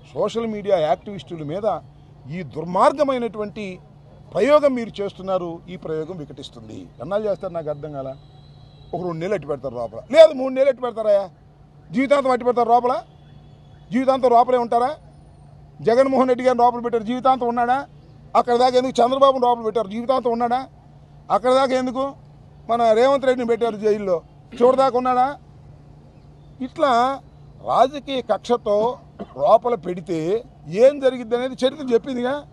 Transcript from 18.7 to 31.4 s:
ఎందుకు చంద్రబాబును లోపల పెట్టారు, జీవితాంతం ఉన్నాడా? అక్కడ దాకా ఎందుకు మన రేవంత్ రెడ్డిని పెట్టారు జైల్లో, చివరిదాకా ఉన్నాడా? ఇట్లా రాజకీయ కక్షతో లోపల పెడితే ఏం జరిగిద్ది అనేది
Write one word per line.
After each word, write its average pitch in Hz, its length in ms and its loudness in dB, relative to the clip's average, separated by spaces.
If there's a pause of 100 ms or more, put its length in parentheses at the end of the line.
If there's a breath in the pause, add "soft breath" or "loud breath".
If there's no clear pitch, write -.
ఎందుకు 254 280 2
చంద్రబాబును 262 420 4
లోపల 240 160 2
పెట్టారు, 214 260 -4
జీవితాంతం 233 440 -2
ఉన్నాడా? 240 340 -2 (640)
అక్కడ 208 220 0
దాకా 262 220 2
ఎందుకు 254 380 -4 (560)
మన 233 240 2
రేవంత్ 269 320 4
రెడ్డిని 254 240 0
పెట్టారు 226 280 -2
జైల్లో, 202 460 -2 (320)
చివరిదాకా 254 440 4
ఉన్నాడా? 254 380 0 (1200)
ఇట్లా 262 600 0 (480)
రాజకీయ 262 540 0
కక్షతో 220 760 -2 (240)
లోపల 208 520 2
పెడితే 175 680 -6 (240)
ఏం 254 320 4
జరిగిద్ది 247 360 -2
అనేది 254 300 -4